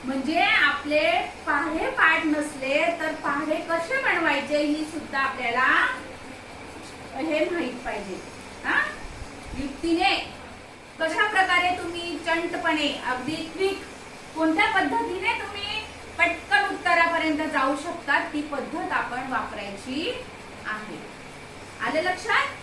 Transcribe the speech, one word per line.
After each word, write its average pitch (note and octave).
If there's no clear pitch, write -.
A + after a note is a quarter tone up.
म्हणजे C4+
आपले D4+
पाढे D#4+
पाठ D#4+
नसले D4
तर D#4
पाढे D4
कसे E4
बनवायचे D#4
ही D4+
सुद्धा C4+
आपल्याला B3+
हे D#4
माहित D4
पाहिजे. G3
हा? -
युक्तीने E4
कशा E4
प्रकारे F4+
तुम्ही E4+
चंटपणे D#4+
अगदी B3
क्विक F#4+
कोणत्या D#4+
पद्धतीने G#4
तुम्ही G#4
पटकन F4
उत्तरापर्यंत E4+
जाऊ D4
शकता D#4
ती D4+
पद्धत C4
आपण B3+
वापरायची C#4
आहे. G3+
आलं D4
लक्षात? G#4+